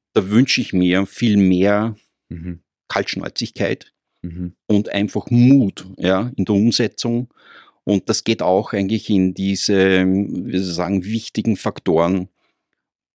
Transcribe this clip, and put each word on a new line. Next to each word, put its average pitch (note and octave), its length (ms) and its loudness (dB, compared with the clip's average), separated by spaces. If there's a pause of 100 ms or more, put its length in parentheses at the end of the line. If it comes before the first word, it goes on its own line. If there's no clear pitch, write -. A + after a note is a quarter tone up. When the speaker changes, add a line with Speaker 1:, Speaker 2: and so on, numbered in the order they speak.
(140)
Speaker 1:
da G2 160 2
wünsch A#2 300 4
ich - 140 -6
mir F2+ 320 2
viel A2 320 0
mehr G2+ 580 2 (340)
Speaker 2:
Mhm. F2 320 -12 (260)
Speaker 1:
Kaltschnäuzigkeit - 1040 -6 (300)
Speaker 2:
Mhm. F2 320 -10 (140)
Speaker 1:
und G#2 220 2
einfach G2+ 400 -4
Mut, A#2+ 580 4 (100)
ja, F#2+ 400 0
in F#2 80 -2
der G#2 100 0
Umsetzung. A#2 760 -2 (500)
Und G2+ 260 0
das - 140 -2
geht A2+ 180 -2
auch F#2 320 0
eigentlich G#2 360 -2
in F#2 240 2
diese, F#2+ 720 2
wie F#2 520 -2
soll F#2+ 120 -2
ich E2+ 60 -8
sagen, F2+ 300 -2
wichtigen A2+ 520 -4
Faktoren. F2+ 720 -2 (880)